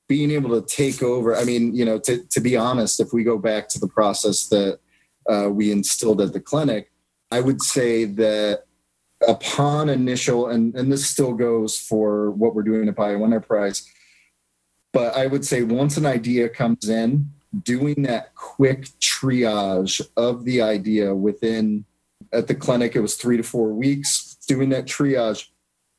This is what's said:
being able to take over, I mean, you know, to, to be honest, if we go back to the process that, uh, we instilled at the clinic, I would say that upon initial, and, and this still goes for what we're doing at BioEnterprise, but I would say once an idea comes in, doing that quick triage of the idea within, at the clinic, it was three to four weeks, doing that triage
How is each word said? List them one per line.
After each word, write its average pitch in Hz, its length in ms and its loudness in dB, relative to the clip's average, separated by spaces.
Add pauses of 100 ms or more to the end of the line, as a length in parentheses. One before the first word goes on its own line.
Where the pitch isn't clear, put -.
being 147 220 2
able 127 300 0
to - 60 -12
take 135 360 -2
over, 120 320 2
I 120 100 0
mean, 117 300 0
you 123 100 2
know, 110 160 0
to, 120 220 -2
to - 180 -2
be 123 160 2
honest, 117 440 0
if 101 120 -2
we 113 120 2
go 113 140 2
back 107 320 -2
to - 80 -6
the 95 100 -4
process 104 600 0
that, 101 300 0 (500)
uh, 104 220 0
we 104 200 0
instilled 104 500 0
at 98 120 0
the 92 80 -6
clinic, 139 500 -2 (400)
I 123 100 0
would 135 200 0
say 117 460 0
that 107 580 0 (640)
upon 147 600 0
initial, 127 600 0
and, 117 260 0
and 131 160 0
this 139 180 0
still 131 260 0
goes 113 440 0
for 104 520 0
what 110 240 2
we're 107 80 0
doing 110 260 2
at 95 80 -4
BioEnterprise, 104 920 0 (1080)
but 120 220 0
I 135 120 0
would 139 180 -2
say 123 180 0
once 127 340 0
an 151 100 0
idea 120 420 0
comes 117 400 -2
in, 120 420 0 (320)
doing 143 400 -2
that 120 320 -4
quick 135 520 0 (140)
triage 104 1000 0 (160)
of 120 280 0
the 123 180 2
idea 104 520 2
within, 107 720 0 (480)
at 117 160 0
the - 60 2
clinic, 120 420 0
it 120 40 2
was 104 160 0
three 120 200 0
to 113 60 2
four 110 300 0
weeks, 139 640 -2 (120)
doing 135 220 2
that 131 160 0
triage 123 600 0 (500)